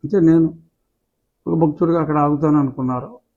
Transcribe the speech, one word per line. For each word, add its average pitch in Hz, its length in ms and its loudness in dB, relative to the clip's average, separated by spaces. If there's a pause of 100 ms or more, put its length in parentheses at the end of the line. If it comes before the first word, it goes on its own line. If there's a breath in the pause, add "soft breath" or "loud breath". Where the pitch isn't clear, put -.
అంటే 175 160 -2
నేను 165 280 4 (1000)
ఒక 170 160 -2
భక్తుడిగా 165 380 0
అక్కడ 151 240 -2
ఆగుతాను 147 380 0
అనుకున్నారు, 127 560 -8 (180)